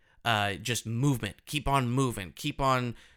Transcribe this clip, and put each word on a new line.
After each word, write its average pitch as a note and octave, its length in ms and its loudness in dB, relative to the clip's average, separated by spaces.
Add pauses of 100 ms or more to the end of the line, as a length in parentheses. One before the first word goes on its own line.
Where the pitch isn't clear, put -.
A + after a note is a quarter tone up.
(240)
uh, G#2 300 2
just A2+ 320 -4
movement. A#2 600 -2
Keep C#3+ 220 -4
on C3+ 220 4
moving. A#2 460 0
Keep - 260 -4
on, B2+ 340 2 (220)